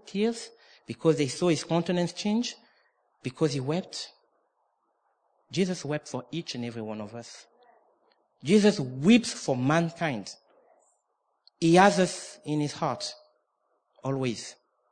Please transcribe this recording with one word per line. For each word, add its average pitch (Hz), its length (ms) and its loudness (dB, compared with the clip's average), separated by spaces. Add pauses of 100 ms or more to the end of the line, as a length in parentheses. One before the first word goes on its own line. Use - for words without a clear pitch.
tears? 226 460 -4 (360)
Because 160 300 2
they 139 120 0
saw 175 200 -2
his 156 160 2
countenance 175 480 0
change? 220 440 -2 (640)
Because 135 300 -2
he 139 80 -2
wept? 156 500 -6 (1400)
Jesus 170 320 -2
wept 151 240 -6
for - 240 -8
each 160 220 -8
and 120 100 -6
every 117 180 -8
one 107 180 -8
of 104 140 -12
us. - 320 -18 (960)
Jesus 202 380 4
weeps 143 520 4
for - 240 -4
mankind. 151 800 -2 (1300)
He 165 140 6
has 185 240 8
us - 480 -2
in 151 140 0
his 147 120 -4
heart, - 400 -4 (880)
always. 131 540 -4 (360)